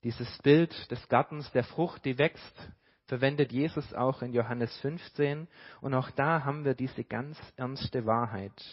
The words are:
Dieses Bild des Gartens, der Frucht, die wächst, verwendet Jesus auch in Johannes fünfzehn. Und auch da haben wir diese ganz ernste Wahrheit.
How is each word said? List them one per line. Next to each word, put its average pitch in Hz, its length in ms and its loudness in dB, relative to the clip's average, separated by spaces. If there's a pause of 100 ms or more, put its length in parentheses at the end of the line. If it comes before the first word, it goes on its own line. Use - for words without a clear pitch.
Dieses 120 360 -8
Bild 160 340 6 (160)
des - 200 -8
Gartens, 139 420 2
der 123 120 2
Frucht, - 420 -4
die 131 120 -2
wächst, - 540 -2 (360)
verwendet 135 440 2
Jesus 143 420 -2
auch 127 280 0
in 123 120 -6
Johannes 117 480 0
fünfzehn. 147 680 -4 (340)
Und 135 120 -2
auch 131 180 0
da 151 320 2
haben 143 220 -4
wir 135 80 2
diese 127 300 -4
ganz 135 340 -8 (180)
ernste 131 500 -4
Wahrheit. 110 680 0